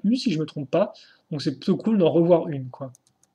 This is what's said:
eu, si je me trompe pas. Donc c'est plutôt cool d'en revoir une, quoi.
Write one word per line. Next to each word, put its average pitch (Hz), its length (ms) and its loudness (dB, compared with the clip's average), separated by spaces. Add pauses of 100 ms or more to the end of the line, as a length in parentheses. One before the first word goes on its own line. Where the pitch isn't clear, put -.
eu, 220 140 2
si 233 160 -2
je 156 80 -2
me 156 60 -4
trompe 139 240 -10
pas. 180 240 0 (360)
Donc 151 120 -8
c'est 147 100 -2
plutôt 175 240 -2
cool 220 220 0
d'en 160 120 4
revoir 170 380 4
une, 135 220 -8
quoi. 131 200 -14 (440)